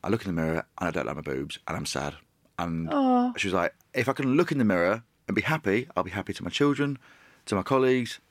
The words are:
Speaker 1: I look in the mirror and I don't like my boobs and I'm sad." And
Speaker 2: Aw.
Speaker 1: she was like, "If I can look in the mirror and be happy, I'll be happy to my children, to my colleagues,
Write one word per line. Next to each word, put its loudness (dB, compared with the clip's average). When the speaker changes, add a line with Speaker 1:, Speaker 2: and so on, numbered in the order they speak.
Speaker 1:
I -4
look 0
in -4
the 0
mirror 0
and -2
I -2
don't -2
like -4
my -8
boobs -6
and -4
I'm -6
sad." -4
And -4
Speaker 2:
Aw. 2
Speaker 1:
she -2
was 0
like, 2
"If 0
I 4
can 0
look 4
in 0
the 4
mirror 2
and -4
be 0
happy, 0
I'll 2
be -12
happy -6
to -12
my -8
children, 0
to 0
my 2
colleagues, 2